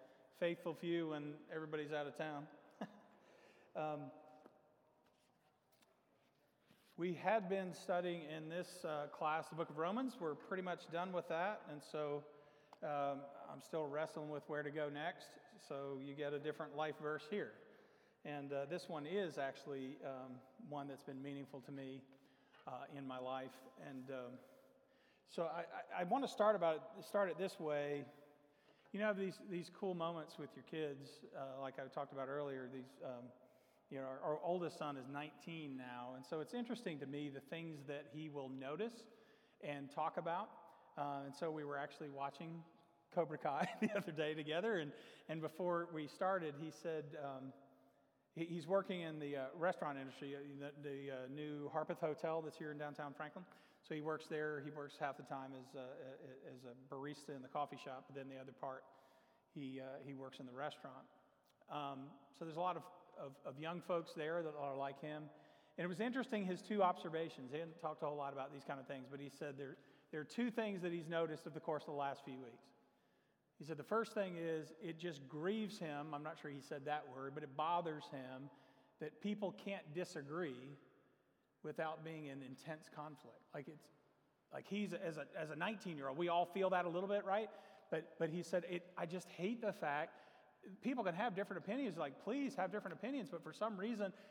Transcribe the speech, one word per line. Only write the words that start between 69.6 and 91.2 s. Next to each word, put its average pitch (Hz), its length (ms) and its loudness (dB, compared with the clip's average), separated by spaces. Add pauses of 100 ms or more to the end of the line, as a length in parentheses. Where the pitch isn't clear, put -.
there 151 100 0
are - 20 -2
two 240 260 2
things 208 300 2
that 175 100 2
he's 170 160 0
noticed 165 400 4
over 156 60 -6
the 147 80 -4
course 151 220 2
of - 60 -8
the 143 120 0
last 139 240 0
few 131 160 -6
weeks. 120 240 -12 (920)
He 143 80 -8
said 160 100 -2
the 143 80 -6
first 220 300 4
thing 190 280 2
is 160 300 2 (100)
it 165 160 -4
just 151 300 -4
grieves 196 500 0
him. 151 360 -2
I'm 147 80 -2
not 160 180 -4
sure 151 100 -6
he 139 120 -6
said 143 240 -4
that 147 180 2 (100)
word, 135 200 -4
but 151 80 -4
it 135 120 -8
bothers 160 560 4
him 131 380 -6 (520)
that 156 200 -4
people 202 420 2
can't 196 220 -4 (100)
disagree 143 840 -2 (840)
without 156 420 -2
being 160 220 -6
in 139 160 -6
intense 156 520 -8
conflict. 143 440 -10 (160)
Like, 147 140 -6
it's, 151 180 -14 (640)
like, 135 160 -6
he's, 202 240 2
as 170 240 -2
a, 147 80 -2 (160)
as 156 80 -2
a 151 80 -2
nineteen-year-old, 165 600 0
we 175 100 4
all 170 160 8
feel 190 240 4
that 180 160 6
a 175 60 4
little 185 180 2
bit, 202 160 4
right? 208 240 4 (420)
But, 160 280 0
but 165 100 4
he 170 140 0
said, 175 260 4
"It, 175 140 0 (160)
I 175 80 2
just 170 240 -4
hate 233 320 0
the 208 100 4
fact 151 480 0 (600)
people 254 220 4
can 175 100 6
have 208 200 4